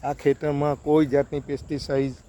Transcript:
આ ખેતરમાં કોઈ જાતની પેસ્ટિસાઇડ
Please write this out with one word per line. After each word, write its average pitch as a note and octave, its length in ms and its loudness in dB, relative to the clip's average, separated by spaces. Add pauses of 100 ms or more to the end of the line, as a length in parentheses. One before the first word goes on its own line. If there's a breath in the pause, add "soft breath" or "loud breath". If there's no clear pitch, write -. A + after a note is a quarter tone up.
આ C#3 120 -4
ખેતરમાં C#3+ 600 0
કોઈ D3+ 300 2
જાતની C#3 340 0
પેસ્ટિસાઇડ C3+ 720 -4 (140)